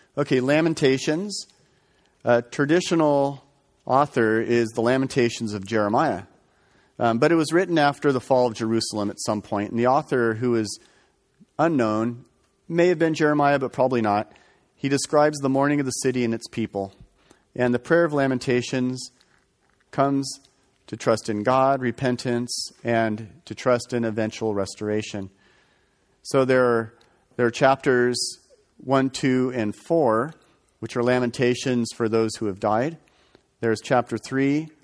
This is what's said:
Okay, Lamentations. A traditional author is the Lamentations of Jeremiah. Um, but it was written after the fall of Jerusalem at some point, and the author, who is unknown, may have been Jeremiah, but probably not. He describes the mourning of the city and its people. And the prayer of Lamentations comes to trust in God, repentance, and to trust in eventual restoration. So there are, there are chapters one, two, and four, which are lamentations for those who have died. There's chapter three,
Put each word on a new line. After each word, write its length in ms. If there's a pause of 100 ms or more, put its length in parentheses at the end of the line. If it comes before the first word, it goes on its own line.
(160)
Okay, 260
Lamentations. 1040 (760)
A 200
traditional 1000 (400)
author 580
is 340
the 60
Lamentations 760
of 100
Jeremiah. 580 (760)
Um, 180
but 140
it 40
was 160
written 280
after 320
the 100
fall 240
of 80
Jerusalem 560
at 120
some 200
point, 300
and 80
the 80
author, 480
who 180
is 260 (800)
unknown, 680 (420)
may 220
have 100
been 160
Jeremiah, 420
but 140
probably 300
not. 300 (440)
He 120
describes 520
the 100
mourning 300
of 80
the 40
city 320
and 100
its 160
people. 440 (640)
And 180
the 60
prayer 240
of 100
Lamentations 960 (800)
comes 520 (460)
to 80
trust 320
in 160
God, 380
repentance, 880 (100)
and 600
to 100
trust 380
in 140
eventual 480
restoration. 760 (960)
So 220
there 180
are, 300 (420)
there 100
are 60
chapters 680 (600)
one, 320
two, 440
and 220
four, 580 (460)
which 160
are 80
lamentations 920
for 140
those 300
who 80
have 160
died. 360 (600)
There's 240
chapter 340
three, 520 (140)